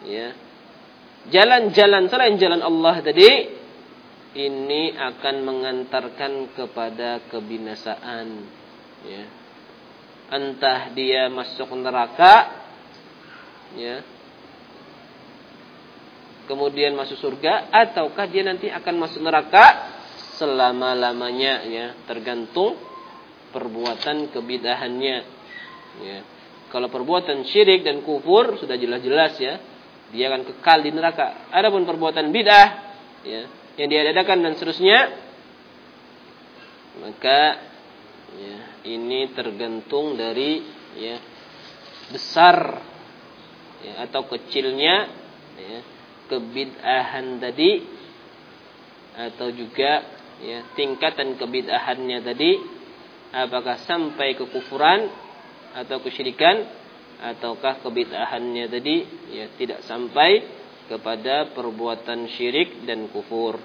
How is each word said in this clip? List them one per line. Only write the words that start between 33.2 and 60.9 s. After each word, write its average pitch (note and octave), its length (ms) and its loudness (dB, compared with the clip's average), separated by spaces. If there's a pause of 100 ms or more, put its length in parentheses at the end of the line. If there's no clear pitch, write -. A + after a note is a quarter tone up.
ya, A2+ 240 -10 (320)
yang D3 80 -2
diadakan E3 560 2
dan D#3+ 160 -2
seterusnya, F#3+ 480 4 (1900)
maka, C#3 640 0 (720)
ya, G2+ 220 -16 (340)
ini B2+ 400 -4
tergantung A#2 880 -6
dari, B2+ 400 -4 (400)
ya, A2+ 160 -10 (960)
besar, - 720 4 (1040)
ya, G2+ 160 -12
atau C3+ 240 -6
kecilnya, C#3 800 0 (480)
ya, G2+ 240 -16 (480)
kebid'ahan B2+ 1120 -4
tadi, D3 480 0 (1300)
atau A#2 320 -10
juga, B2 560 -2 (400)
ya, A#2 160 -10 (160)
tingkatan C#3 640 -2
kebid'ahannya B2 800 -4
tadi, C3 560 -2 (580)
Apakah B2 500 -2
sampai D3 540 -2
kekufuran D3 720 0 (680)
atau B2+ 240 -8
kesyirikan, C3+ 680 0 (480)
ataukah A#2 680 -8
kebid'ahannya A#2+ 880 -6
tadi, C#3+ 320 -4 (280)
ya, G#2+ 280 -14
tidak B2 280 -8
sampai C#3+ 560 2 (440)
kepada A#2 640 -6